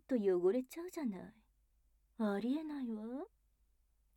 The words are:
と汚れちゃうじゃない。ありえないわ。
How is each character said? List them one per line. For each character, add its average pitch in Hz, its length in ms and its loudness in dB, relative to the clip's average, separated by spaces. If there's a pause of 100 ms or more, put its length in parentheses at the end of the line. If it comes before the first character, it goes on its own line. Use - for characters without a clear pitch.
と 269 80 2
汚 185 380 6
れ 254 100 2
ち - 160 -14
ゃ 330 60 -8
う 359 80 -10
じ 339 80 -8
ゃ 302 40 -2
な 196 140 -4
い。 185 160 -16 (840)
あ 202 180 2
り 247 200 0
え 320 40 -4
な 302 180 -6
い 233 120 -4
わ。 240 340 -8 (920)